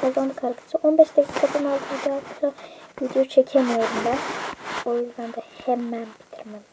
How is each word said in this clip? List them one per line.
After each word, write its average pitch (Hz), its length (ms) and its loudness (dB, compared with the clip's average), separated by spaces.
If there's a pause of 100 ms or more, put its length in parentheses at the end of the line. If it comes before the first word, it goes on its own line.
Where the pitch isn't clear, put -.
Kazandık 269 440 0
arkadaşlar. - 380 -4
On 311 160 6
beş 311 180 6
dakikadan 285 480 2
az 277 160 0
bir 277 300 -4
daha 277 420 -4 (500)
video 262 220 2
çekemiyorum 233 800 2
ben. 247 140 0 (720)
O 240 40 0
yüzden 240 380 -6
de 226 100 -10 (240)
hemen 233 400 -2 (140)
bitirmemiz 208 420 -16 (100)